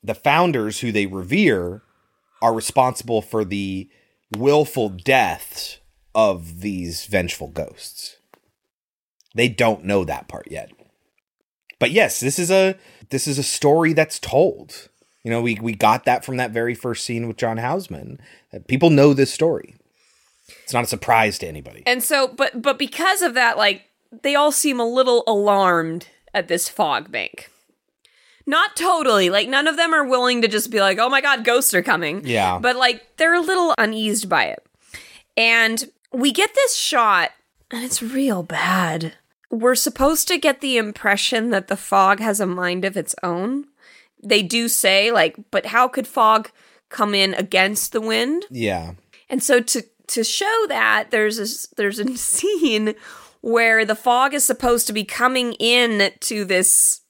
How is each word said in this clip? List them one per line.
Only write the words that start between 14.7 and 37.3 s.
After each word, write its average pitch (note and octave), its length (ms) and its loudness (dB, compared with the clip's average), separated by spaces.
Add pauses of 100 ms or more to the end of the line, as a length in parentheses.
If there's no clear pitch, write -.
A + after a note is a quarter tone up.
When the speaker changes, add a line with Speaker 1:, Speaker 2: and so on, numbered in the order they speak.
Speaker 1:
You A2+ 80 -6
know, A#2 120 -2
we, A#2 180 -2
we A2+ 140 -6
got G#2+ 300 2
that A#2+ 200 0
from C3 140 -8
that A#2+ 140 -4
very A#2 220 -2
first A#2+ 300 -8
scene A#2 240 -6
with A2 80 -10
John A2+ 220 -2
Houseman, C3 600 -8 (340)
that - 160 -18
people C3+ 220 6
know C#3+ 220 8
this C3+ 200 2
story. - 420 -2 (880)
It's - 100 -12
not A#2+ 120 2
a - 40 -6
surprise A2+ 520 0
to F2 80 -10
anybody. D2+ 380 -16
Speaker 2:
And B3 160 -2
so, C4+ 260 0
but, B3 340 -4
but C#4 160 0
because F4 440 -2
of C#4 120 -2
that, A#3+ 240 2
like, G3+ 260 0 (380)
they C#4 140 0
all D4 160 4
seem C#4 280 -2
a A#3 60 0
little B3 400 2
alarmed F#3+ 800 2 (260)
at F#3 160 -2
this F3 200 -2
fog D3+ 420 -2
bank. - 400 -10 (960)
Not E4+ 300 0
totally. D4+ 520 2
Like, G3+ 200 0
none C#4 180 2
of D#4 100 0
them E4 160 2
are D4+ 140 2
willing B3 360 2
to A3+ 60 2
just G#3+ 220 -2
be A3 100 -2
like, G3 200 2
"Oh A#3+ 80 2
my C4+ 120 2
God, C4 240 0
ghosts A#3+ 300 2
are F3+ 80 4
coming." E3 420 -2
Speaker 1:
Yeah. G2 360 0
Speaker 2:
But, B3 160 0
like, B3 400 -2
they're E4 180 2
a F4 60 2
little F4 360 0
uneased A3 520 -2
by D3+ 160 2
it. A#1+ 200 -8 (720)
And A3+ 480 2 (280)
we C4+ 180 0
get F#4 240 -2
this - 220 2
shot, G#3+ 540 0 (420)